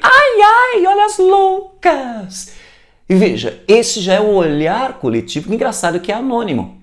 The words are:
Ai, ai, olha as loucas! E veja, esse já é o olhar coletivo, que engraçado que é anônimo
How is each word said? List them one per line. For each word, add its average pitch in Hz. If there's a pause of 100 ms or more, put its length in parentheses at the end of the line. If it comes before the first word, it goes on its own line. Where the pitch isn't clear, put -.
Ai, 508
ai, 453
olha 403
as 415
loucas! 339 (560)
E 175
veja, 131
esse 226
já 185
é 196
o 214
olhar 170
coletivo, 120
que 190
engraçado 175
que 175
é 202
anônimo 226